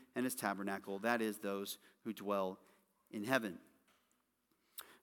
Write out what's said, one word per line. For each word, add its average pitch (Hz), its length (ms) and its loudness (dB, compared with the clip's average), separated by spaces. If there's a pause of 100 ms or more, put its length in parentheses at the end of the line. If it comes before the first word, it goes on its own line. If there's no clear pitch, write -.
(160)
and 123 100 2
his 127 100 0
tabernacle, 98 640 -2
that 117 220 4
is, 107 160 0
those 101 400 -2 (260)
who 113 100 -4
dwell 98 460 0 (520)
in 104 120 -4
heaven. 113 360 0 (1400)